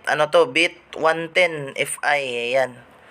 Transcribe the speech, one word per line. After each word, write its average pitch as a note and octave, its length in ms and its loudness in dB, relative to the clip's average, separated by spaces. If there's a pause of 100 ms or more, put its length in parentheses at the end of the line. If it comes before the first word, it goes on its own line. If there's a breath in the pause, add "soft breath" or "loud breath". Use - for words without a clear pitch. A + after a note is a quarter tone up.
ano D3 240 0
to, E3+ 160 6
bit E3 320 0 (160)
one D#3+ 400 0
ten D#3 400 0
F - 240 -6
I, B2+ 560 -2
ayan. B2+ 240 0 (320 loud breath)